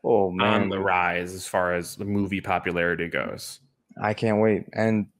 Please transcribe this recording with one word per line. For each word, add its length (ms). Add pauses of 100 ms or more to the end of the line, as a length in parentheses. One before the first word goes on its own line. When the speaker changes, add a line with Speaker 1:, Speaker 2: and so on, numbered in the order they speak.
Speaker 1:
Oh, 260
Speaker 2:
on 80
Speaker 1:
man. 320
Speaker 2:
the 100
rise 540
as 140
far 260
as 220
the 100
movie 360
popularity 680
goes. 520 (400)
Speaker 1:
I 140
can't 260
wait. 340
And 340 (120)